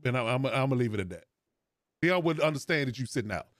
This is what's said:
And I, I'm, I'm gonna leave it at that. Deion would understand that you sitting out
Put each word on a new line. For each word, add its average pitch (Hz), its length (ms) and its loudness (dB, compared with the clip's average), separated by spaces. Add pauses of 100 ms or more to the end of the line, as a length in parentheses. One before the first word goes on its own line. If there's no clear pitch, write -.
And 127 120 0
I, 123 40 0
I'm, 127 240 0
I'm 123 60 0 (180)
gonna 131 60 2
leave 120 180 2
it 104 80 -2
at 90 80 -4
that. 85 160 -14 (760)
Deion 175 220 2
would 160 160 2
understand 151 480 0
that 117 100 -6
you 131 80 -4
sitting 107 260 -4
out 85 160 -6 (120)